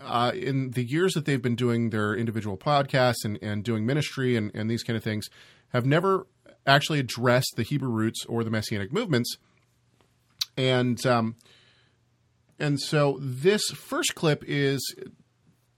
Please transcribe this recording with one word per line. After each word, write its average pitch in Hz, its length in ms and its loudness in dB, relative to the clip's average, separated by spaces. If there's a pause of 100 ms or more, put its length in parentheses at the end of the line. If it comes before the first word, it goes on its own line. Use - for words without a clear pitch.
uh, 120 300 2
in 131 380 -2
the 123 100 0
years 165 320 0
that 151 120 -2
they've 139 140 2
been 120 140 0
doing 117 360 2
their 107 240 0
individual 107 420 -2
podcasts 139 680 2
and, 104 160 -4
and 104 220 -4
doing 110 240 0
ministry 131 500 0
and, 107 180 -2
and 107 140 -4
these 117 140 -2
kind 117 140 -4
of 107 80 -6
things, 107 240 -4 (400)
have 123 180 0
never 180 400 2 (400)
actually 143 320 4
addressed 123 580 2
the 117 60 -2
Hebrew 131 280 -2
Roots 113 360 -2
or 117 160 -2
the 110 80 -2
Messianic 107 420 -4
movements. 160 440 0 (1200)
And, 127 500 0
um, 117 300 2 (1200)
and 147 220 0
so 143 400 2
this 143 480 2
first - 480 -4
clip 151 300 2
is 139 360 0 (960)